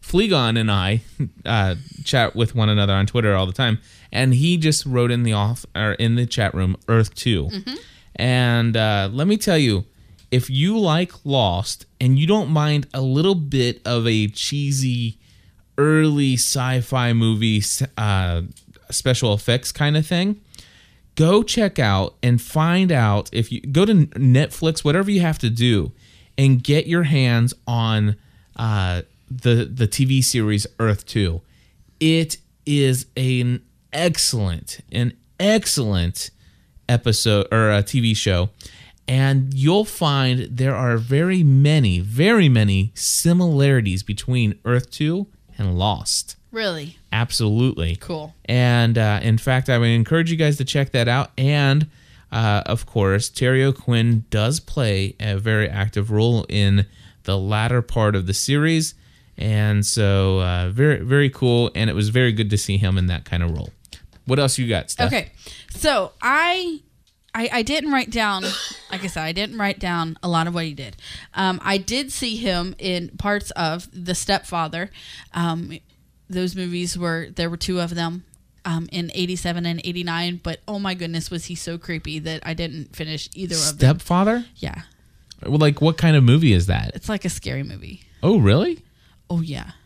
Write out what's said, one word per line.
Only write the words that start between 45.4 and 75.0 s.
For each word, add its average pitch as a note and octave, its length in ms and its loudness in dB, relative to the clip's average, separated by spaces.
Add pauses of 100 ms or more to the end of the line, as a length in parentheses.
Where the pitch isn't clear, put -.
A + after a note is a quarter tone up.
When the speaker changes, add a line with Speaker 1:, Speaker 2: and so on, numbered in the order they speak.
Speaker 1:
and F#2 200 -2
Lost. - 580 -2 (160)
Speaker 2:
Really? E3+ 460 -8 (140)
Speaker 1:
Absolutely. A2+ 840 0
Speaker 2:
Cool. D#3 360 -12 (120)
Speaker 1:
And, A#2+ 520 2
uh, G#2+ 240 2
in A#2 160 2
fact, B2+ 320 0
I B2 80 4
would A#2 120 2
encourage D#3 420 2
you E3 60 -2
guys D3+ 200 2
to C3 80 -4
check C3+ 260 -2
that A#2 160 2
out. B2 300 0
And, C#3+ 500 2 (440)
uh, G#2+ 340 2
of - 200 -4
course, G2+ 440 0
Terry C3 340 2
O'Quinn A#2 640 2
does A2+ 300 0
play G2 600 -2
a G#2 180 -4
very G#2+ 320 0
active G#2 400 -4
role A2+ 380 2
in G2+ 380 2 (380)
the G2 140 -2
latter G#2+ 440 0
part G#2+ 340 0
of F#2 120 -2
the F#2+ 60 -2
series. D#3 600 0 (440)
And G#2+ 480 0
so, G2 540 2
uh, F2+ 320 -2
very, C#3 300 2
very C#3 280 2
cool. A#2+ 460 2
And A2 140 0
it D2 40 -4
was G#2 160 0
very B2 220 2
good G#2 180 -2
to G#2 80 0
see G2 200 -2
him G2 200 0
in F#2 100 0
that F2 180 -4
kind F2 180 -2
of E2+ 80 -2
role. D#2 180 -8 (560)
What C3 140 0
else C3+ 180 0
you B2 100 -4
got, G#2 220 -2
Steph? - 180 -2
Speaker 2:
Okay. - 240 -4 (380)
So C#4+ 520 -2
I, E4 600 -2 (540)
I, A3+ 180 -4
I A#3+ 80 -2
didn't C#4+ 300 -2
write B3+ 180 -2
down, G#3 340 -2
<coughs> - 480 -10
like F#3+ 120 -10
I G3 40 -6
said, E3 160 -8
I D#3+ 80 -6
didn't G3+ 260 -6
write G3+ 220 -4
down E3+ 440 -4
a F3+ 60 -4
lot E3 180 0
of F3 80 -6
what E3 100 -6
he D#3 80 -10
did. C3+ 220 -16 (400)
Um, F#3+ 280 -2
I G3 140 0
did C4 340 -6
see A3+ 260 -6
him F#3 420 -4
in F3 380 -6
parts G3+ 340 -4
of E3+ 420 -6
The F3 220 -6
Stepfather. E3+ 760 -4 (440)